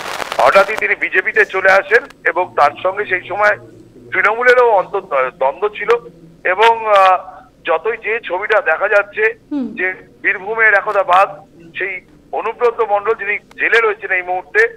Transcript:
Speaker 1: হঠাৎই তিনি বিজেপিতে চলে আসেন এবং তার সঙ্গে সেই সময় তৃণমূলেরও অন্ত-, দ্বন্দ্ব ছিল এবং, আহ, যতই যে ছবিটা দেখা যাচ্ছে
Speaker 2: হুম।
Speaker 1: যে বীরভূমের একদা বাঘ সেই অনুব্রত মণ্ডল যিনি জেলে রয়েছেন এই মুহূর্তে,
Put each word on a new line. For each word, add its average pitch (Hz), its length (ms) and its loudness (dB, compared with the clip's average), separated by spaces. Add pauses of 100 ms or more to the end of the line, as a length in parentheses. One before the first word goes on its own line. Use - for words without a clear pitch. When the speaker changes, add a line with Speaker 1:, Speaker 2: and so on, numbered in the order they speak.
(380)
Speaker 1:
হঠাৎই 190 380 4
তিনি 202 180 -2
বিজেপিতে 185 500 -2
চলে 190 260 0
আসেন 196 320 2 (220)
এবং 170 200 -2 (120)
তার 147 140 4 (120)
সঙ্গে 196 220 -4
সেই 180 240 -6
সময় 208 260 0 (560)
তৃণমূলেরও 240 600 2
অন্ত-, 190 360 0 (320)
দ্বন্দ্ব 139 300 -2
ছিল 208 220 -4 (540)
এবং, 208 280 4 (140)
আহ, 190 300 6 (480)
যতই 165 320 -2
যে 208 160 -8 (120)
ছবিটা 202 360 -2
দেখা 160 280 0
যাচ্ছে 202 360 0 (260)
Speaker 2:
হুম। 277 240 -6
Speaker 1:
যে 185 120 -4 (340)
বীরভূমের 208 540 0
একদা 202 280 0
বাঘ 185 260 4 (460)
সেই 190 200 -8 (380)
অনুব্রত 226 460 -2 (120)
মণ্ডল 202 240 0
যিনি 202 200 -6 (220)
জেলে 185 240 0
রয়েছেন 196 300 -4
এই 185 120 -2
মুহূর্তে, 180 380 -4 (160)